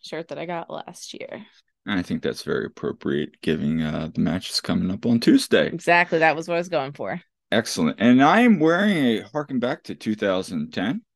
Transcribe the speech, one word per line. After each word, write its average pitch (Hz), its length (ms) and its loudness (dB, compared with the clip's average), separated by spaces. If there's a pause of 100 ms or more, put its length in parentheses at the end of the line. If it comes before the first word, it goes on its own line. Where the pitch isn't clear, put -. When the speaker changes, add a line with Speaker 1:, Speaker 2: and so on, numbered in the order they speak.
Speaker 1:
shirt 165 280 -10
that 143 100 -10
I 165 60 -8
got 170 260 -8
last - 420 -14
year. - 320 -14 (400)
Speaker 2:
I 101 160 -2
think 80 220 -6
that's - 200 -4
very 76 220 -2
appropriate, - 760 -6
given, 78 400 -2
uh, 78 340 -6
the 80 60 0
match 85 280 -2
is - 120 -4
coming 90 280 -2
up 101 160 -6
on 117 140 2
Tuesday. 117 480 4
Speaker 1:
Exactly. 170 520 2
That 156 180 4
was 165 100 -8
what 170 80 -2
I 170 40 0
was 180 100 -6
going 156 240 -4
for. 123 280 -8 (300)
Speaker 2:
Excellent. 95 480 0
And 123 240 6
I 175 180 6
am 226 180 6
wearing 175 360 2
a, 117 320 0
harken 143 320 -4
back 123 240 -4
to 95 100 -12
two 107 220 -4
thousand 92 560 -2
ten. 120 320 -4 (120)